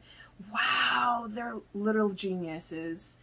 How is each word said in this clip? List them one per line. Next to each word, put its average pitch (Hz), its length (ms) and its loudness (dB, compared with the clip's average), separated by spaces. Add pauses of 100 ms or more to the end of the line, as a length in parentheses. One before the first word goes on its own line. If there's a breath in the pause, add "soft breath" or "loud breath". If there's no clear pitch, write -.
(520 loud breath)
Wow, 240 800 2
they're 233 280 -6 (160)
literal 214 380 4
geniuses. 165 1120 -6